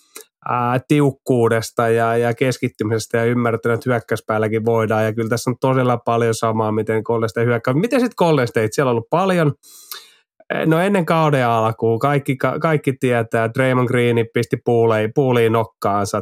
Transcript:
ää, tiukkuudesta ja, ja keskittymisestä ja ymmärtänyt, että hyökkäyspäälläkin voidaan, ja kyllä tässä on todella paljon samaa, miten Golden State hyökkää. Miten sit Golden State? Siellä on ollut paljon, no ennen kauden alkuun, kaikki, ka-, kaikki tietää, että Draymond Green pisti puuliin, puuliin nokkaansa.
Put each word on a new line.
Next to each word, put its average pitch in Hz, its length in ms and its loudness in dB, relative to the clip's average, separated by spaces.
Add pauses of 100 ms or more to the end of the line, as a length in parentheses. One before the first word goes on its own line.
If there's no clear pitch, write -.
(500)
ää, 123 380 -2
tiukkuudesta 120 1040 0
ja, 113 280 0
ja 117 160 0
keskittymisestä 117 840 -2
ja 117 80 0
ymmärtänyt, 117 480 0
että 117 160 -4
hyökkäyspäälläkin 110 760 -2
voidaan, 110 400 0
ja 110 80 -2
kyllä 113 160 -4
tässä 120 200 -2
on 120 120 -2
todella 127 360 2
paljon 117 380 0
samaa, 110 360 -2
miten 110 340 -2
Golden 117 240 -2
State 117 160 -2
hyökkää. 120 280 0
Miten 240 260 0
sit 247 160 -2
Golden 156 320 2
State? 113 240 -2
Siellä 135 180 0
on - 20 2
ollut 117 180 -2
paljon, 170 440 2 (1120)
no 160 140 4
ennen 190 260 0
kauden 151 420 2
alkuun, 113 520 0
kaikki, 139 360 0
ka-, 131 240 -2
kaikki 151 400 0
tietää, 117 460 0
että 113 140 -4
Draymond 127 280 2
Green 120 460 2
pisti 120 320 -2
puuliin, 113 500 2
puuliin 120 360 2
nokkaansa. 104 680 -2